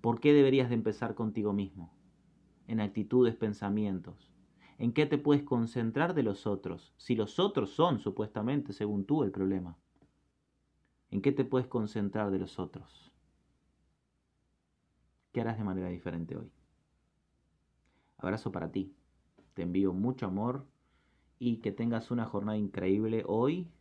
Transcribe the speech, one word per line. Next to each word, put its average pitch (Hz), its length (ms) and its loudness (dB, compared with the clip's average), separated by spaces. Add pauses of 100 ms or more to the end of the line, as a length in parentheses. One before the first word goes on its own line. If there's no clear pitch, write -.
¿Por 120 180 2
qué 147 140 6
deberías 135 360 6
de 120 60 2
empezar 110 400 -2
contigo 107 380 -2
mismo? 95 400 -6 (720)
En 110 120 -2
actitudes, 110 560 2
pensamientos. 104 960 -4 (460)
¿En 117 140 0
qué 151 140 4
te 147 120 0
puedes 143 260 4
concentrar 120 720 0
de 147 100 2
los - 220 -2
otros? 95 520 -4
Si - 180 0
los 107 240 0
otros 175 320 2
son, 151 280 2
supuestamente, 110 760 -4
según 104 320 -2
tú, 147 180 2
el 95 80 0
problema. 95 460 -2 (1300)
¿En 101 120 -2
qué 139 100 2
te 139 140 0
puedes 127 220 0
concentrar 104 640 -2
de 92 80 0
los 92 200 -8
otros? - 540 -12 (2250)
¿Qué 120 100 -2
harás 113 160 -2
de 110 60 -4
manera 92 260 -2
diferente 85 460 -6
hoy? 78 160 -12 (1700)
Abrazo 101 300 -4
para 85 180 -6
ti. 95 240 -4 (580)
Te 87 100 -8
envío 92 280 2
mucho 110 340 -2
amor 117 400 -4 (760)
y 120 180 0
que 104 160 -4
tengas 117 360 -2
una 117 160 -2
jornada 107 320 -2
increíble 104 680 0
hoy. 147 420 0 (120)